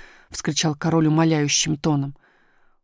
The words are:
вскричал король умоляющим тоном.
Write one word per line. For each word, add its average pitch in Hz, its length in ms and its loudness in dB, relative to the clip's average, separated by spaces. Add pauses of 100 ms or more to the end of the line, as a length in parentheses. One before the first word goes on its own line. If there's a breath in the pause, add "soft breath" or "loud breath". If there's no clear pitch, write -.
(300 soft breath)
вскричал 151 440 -4
король 160 340 0
умоляющим 156 680 2
тоном. 143 400 -2 (680)